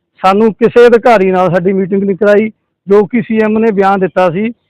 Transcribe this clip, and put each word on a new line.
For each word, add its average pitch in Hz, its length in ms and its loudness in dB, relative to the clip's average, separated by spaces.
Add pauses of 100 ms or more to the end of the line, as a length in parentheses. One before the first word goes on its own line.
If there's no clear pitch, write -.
(200)
ਸਾਨੂੰ 202 340 0
ਕਿਸੇ 240 320 2
ਅਧਿਕਾਰੀ 220 440 2
ਨਾਲ 185 240 0
ਸਾਡੀ 185 180 -2
ਮੀਟਿੰਗ 196 300 -4
ਨਹੀਂ 196 140 -4
ਕਰਾਈ, 208 340 0 (360)
ਜੋ 202 180 2
ਕਿ 220 180 -4
ਸੀ 220 220 -6
ਐਮ 214 140 -2
ਨੇ 226 140 0
ਬਿਆਨ 196 280 0
ਦਿੱਤਾ 185 300 -2
ਸੀ 202 180 -4 (220)